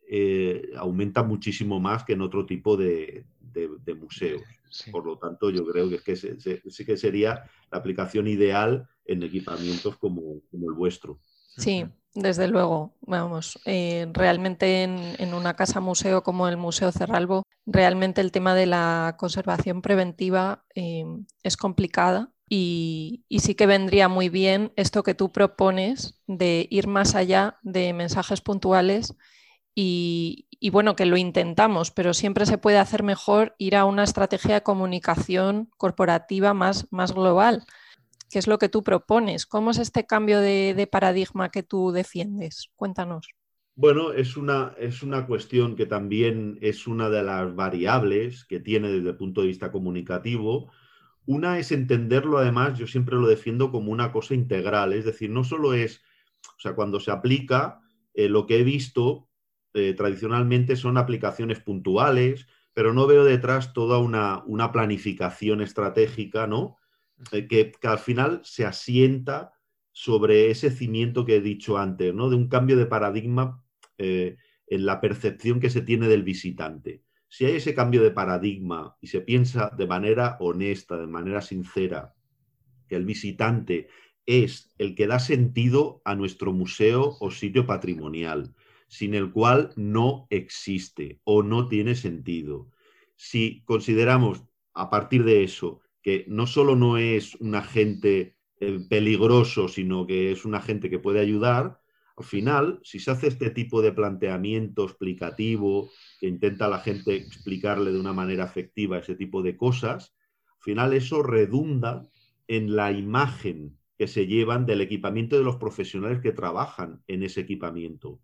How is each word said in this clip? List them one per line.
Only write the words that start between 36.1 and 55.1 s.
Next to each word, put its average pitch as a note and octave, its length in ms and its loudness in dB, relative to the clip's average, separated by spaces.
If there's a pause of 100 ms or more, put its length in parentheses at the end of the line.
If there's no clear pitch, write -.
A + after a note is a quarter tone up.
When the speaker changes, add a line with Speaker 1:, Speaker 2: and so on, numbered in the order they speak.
Speaker 3:
más, F#3+ 380 0
más F#3 220 -2
global, F#3 500 4 (640)
que - 80 -2
es F#3 80 0
lo G#3+ 120 4
que G3+ 100 4
tú G#3+ 140 0
propones. G#3 640 2
¿Cómo G#3+ 240 0
es A3+ 80 0
este A#3 280 -2
cambio G#3+ 340 4
de, G3 340 2
de G3 120 0
paradigma F#3+ 640 0
que G3 120 -6
tú F#3 300 0
defiendes? F3+ 840 -6
Cuéntanos. F3+ 520 -8 (480)
Speaker 1:
Bueno, D3 360 4
es B2+ 240 -2
una, C#3+ 420 -4
es A#2+ 240 -6
una C3+ 240 -4
cuestión A#2+ 480 0
que G#2 120 -2
también G#2+ 720 -2
es G#2+ 260 -4
una A2+ 240 -2
de G#2 140 2
las F#2 320 -4
variables G2+ 880 0
que - 160 -8
tiene G#2+ 300 0
desde F2+ 200 0
el F2 60 -6
punto F#2+ 240 -4
de F#2+ 80 2
vista F#2 240 -6
comunicativo. F#2+ 960 -4 (560)
Una E3+ 320 0
es E3+ 140 -4
entenderlo, B2+ 640 2
además, B2+ 400 2
yo A#2 80 -8
siempre B2+ 300 -2
lo B2 100 4
defiendo A#2 460 2
como G#2+ 180 -4
una A#2+ 220 -2
cosa A#2 220 -4
integral, G2+ 580 0
es G#2+ 120 -2
decir, A2 260 -4